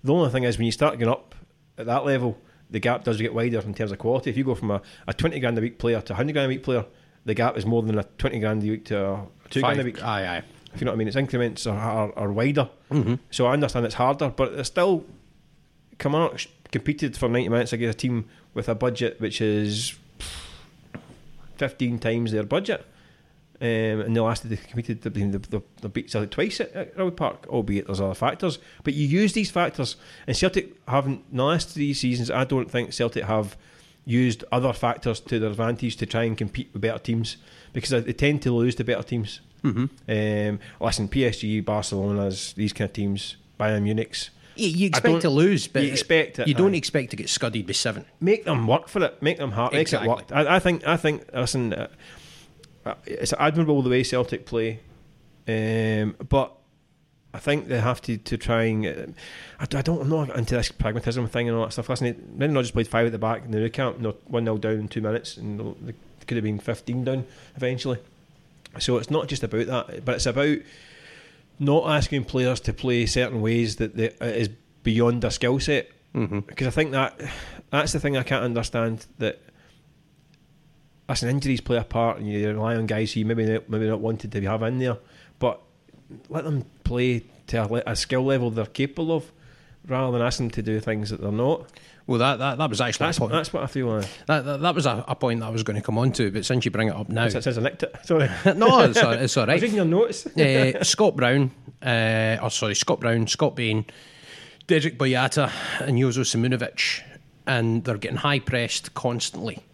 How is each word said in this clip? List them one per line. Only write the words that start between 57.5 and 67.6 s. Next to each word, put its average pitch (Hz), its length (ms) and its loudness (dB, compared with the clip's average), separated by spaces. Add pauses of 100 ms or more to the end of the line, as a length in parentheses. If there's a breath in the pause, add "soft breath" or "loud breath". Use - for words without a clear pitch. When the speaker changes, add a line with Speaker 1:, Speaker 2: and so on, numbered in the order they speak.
Speaker 1:
they 123 120 0
have 120 220 0
to, 113 160 -4
to - 180 -4
try 113 280 2
and, 110 220 2
uh, 71 200 -6 (540 loud breath)
I, - 20 -6 (160)
I 135 40 -2
don't, 165 180 0
I'm 135 80 0
not 151 280 0
into 123 200 0
this 117 160 0
pragmatism 117 560 -2
thing 120 200 -2
and 117 80 2
all 113 80 2
that 110 80 -6
stuff. - 160 -6
Listen, 123 240 0 (240)
Brendan 143 200 2
Rodgers 123 160 0
played 113 160 0
five 117 180 2
at 117 60 0
the 110 60 -6
back 110 260 -2
in 120 80 -12
the 107 80 0
Nou 113 100 0
Camp, - 300 -4
no, 110 160 -4 (100)
one 120 180 -2
nil 110 120 0
down 107 240 -2
in 107 80 -6
two - 120 -4
minutes, 107 360 -4
and 107 400 -8 (100)
they 120 60 -10 (340)
could 120 100 -4
have 110 80 0
been 107 140 0
fifteen 120 460 -4
down 131 200 -2 (320 loud breath)
eventually. 127 420 -2 (800)